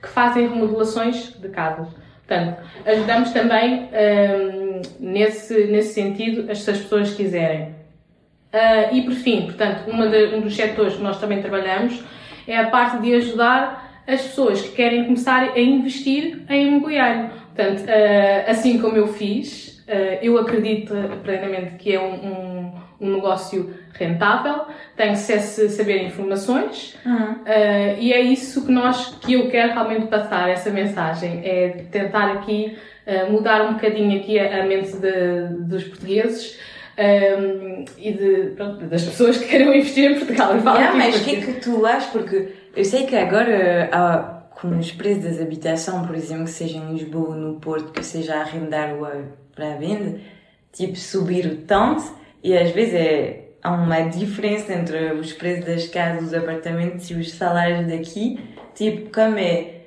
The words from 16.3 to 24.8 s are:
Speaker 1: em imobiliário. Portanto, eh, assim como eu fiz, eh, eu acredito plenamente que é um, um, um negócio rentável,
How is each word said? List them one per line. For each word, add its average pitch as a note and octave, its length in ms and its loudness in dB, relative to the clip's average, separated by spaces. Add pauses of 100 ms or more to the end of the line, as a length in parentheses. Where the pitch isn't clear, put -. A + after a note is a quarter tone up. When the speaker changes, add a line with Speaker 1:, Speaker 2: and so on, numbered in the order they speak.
Speaker 1:
em C#4 180 4
imobiliário. C#4 640 2 (260)
Portanto, G3 320 0
eh, G3+ 600 6
assim A3+ 320 4
como A3 180 2
eu G#3 100 4
fiz, - 800 -6
eh, F#3+ 340 -2
eu A#3 160 4
acredito G#3+ 560 0 (300)
plenamente F#3 520 -4
que G#3 180 -2
é F#3+ 60 2
um, F#3+ 140 -4
um, F#3 580 -8 (280)
um G3 160 -2
negócio F#3+ 580 -2 (200)
rentável, A3+ 720 0 (300)